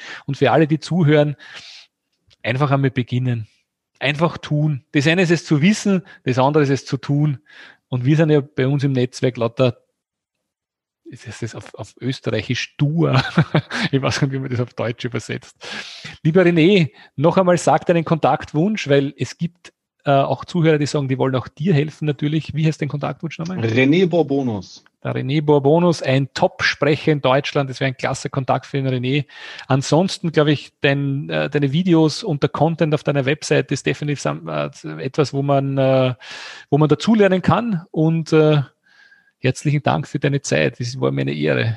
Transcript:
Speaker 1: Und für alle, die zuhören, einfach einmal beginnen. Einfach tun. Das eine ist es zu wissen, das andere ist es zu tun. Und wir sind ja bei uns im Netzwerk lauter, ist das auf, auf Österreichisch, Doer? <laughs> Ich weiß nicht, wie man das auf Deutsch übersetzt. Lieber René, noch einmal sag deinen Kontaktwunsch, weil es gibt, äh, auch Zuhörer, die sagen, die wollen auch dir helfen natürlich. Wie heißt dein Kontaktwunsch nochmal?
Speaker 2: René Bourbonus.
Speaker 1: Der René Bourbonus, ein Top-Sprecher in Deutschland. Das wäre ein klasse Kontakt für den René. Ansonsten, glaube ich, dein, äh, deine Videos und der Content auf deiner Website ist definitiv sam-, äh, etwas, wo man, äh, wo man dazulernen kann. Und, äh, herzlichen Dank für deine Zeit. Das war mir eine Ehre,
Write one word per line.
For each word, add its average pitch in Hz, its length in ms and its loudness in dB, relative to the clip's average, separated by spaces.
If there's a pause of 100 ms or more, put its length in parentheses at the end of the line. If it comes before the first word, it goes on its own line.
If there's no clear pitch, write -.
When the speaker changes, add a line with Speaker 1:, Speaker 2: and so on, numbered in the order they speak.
(260)
Speaker 1:
Und 139 100 -6
für 123 140 4
alle, 151 160 4
die 151 120 0
zuhören, 151 580 2 (1080)
einfach 131 280 0
einmal 139 200 2
beginnen. 120 580 -4 (500)
Einfach 147 380 -2
tun. 151 560 -2
Das 143 140 2
eine 170 160 4
ist 165 80 2
es 170 160 0
zu 147 160 2
wissen, 196 400 2 (220)
das 127 140 -2
andere 147 260 4
ist 135 60 0
es 135 140 -2
zu 135 140 -4
tun. 143 400 -2 (500)
Und 123 160 -4
wir 147 120 2
sind 160 120 4
ja 151 140 4
bei 131 260 -2
uns 139 160 -2
im 139 80 0
Netzwerk 123 460 -2
lauter, 117 400 0 (1300)
ist - 380 -16
das 113 120 -8
auf, - 200 -18
auf - 240 -16
Österreichisch, 120 800 -6
Doer? 147 460 2 (340)
<laughs> - 340 -4
Ich 131 120 0
weiß - 180 -2
nicht, 139 120 -2
wie 135 60 -4
man 131 120 -8
das 120 100 -4
auf 120 140 -6
Deutsch 113 320 -6
übersetzt. 120 500 -10 (640)
Lieber 160 200 4
René, 170 480 4 (260)
noch 160 220 2
einmal 180 180 4
sag 151 300 2
deinen 170 180 2
Kontaktwunsch, 156 840 -2
weil 139 300 2
es - 200 -8
gibt, - 340 -8 (320)
äh, 147 60 0
auch 139 340 0
Zuhörer, 160 340 2
die 143 80 -2
sagen, 143 200 -2
die 131 120 -2
wollen 131 180 0
auch 120 100 -4
dir 165 280 -2
helfen 151 320 -2
natürlich. 151 480 -4
Wie 156 120 0
heißt 160 140 -2
dein 151 80 -4
Kontaktwunsch 147 500 -8
nochmal? 175 220 -8
Speaker 2:
René 131 460 2
Bourbonus. 139 800 -2 (200)
Speaker 1:
Der 123 100 -4
René 131 280 -2
Bourbonus, 147 600 4
ein 135 300 0
Top-Sprecher - 800 0
in 147 80 0
Deutschland. 139 500 0
Das 127 80 -12
wäre 135 100 -2
ein 131 80 -6
klasse 127 340 -6
Kontakt 131 360 -4
für 139 160 -6
den 135 60 -2
René. 127 380 -2 (420)
Ansonsten, 151 640 0
glaube 151 180 2
ich, - 300 -2
dein, 139 480 -2
äh, 156 220 -2
deine 143 220 0
Videos 165 520 2
und 156 180 -4
der 143 80 0
Content 156 440 0
auf - 100 -2
deiner 143 220 -2
Website 143 440 -2
ist - 160 -4
definitiv 147 340 -4
sam-, 160 280 -6
äh, 147 220 -4 (340)
etwas, 143 280 -2
wo 139 100 -4
man, 139 360 0
äh, 131 360 2 (560)
wo 143 80 4
man 151 100 4
dazulernen 190 540 4
kann. 185 480 0
Und, 160 420 -2
äh, 156 300 4 (760)
herzlichen 139 440 -2
Dank 139 260 0
für 147 100 -6
deine 139 220 -2
Zeit. - 400 -2
Das 127 200 -8
war 95 100 0
mir 69 120 -4
eine 69 120 -4
Ehre, 123 420 -2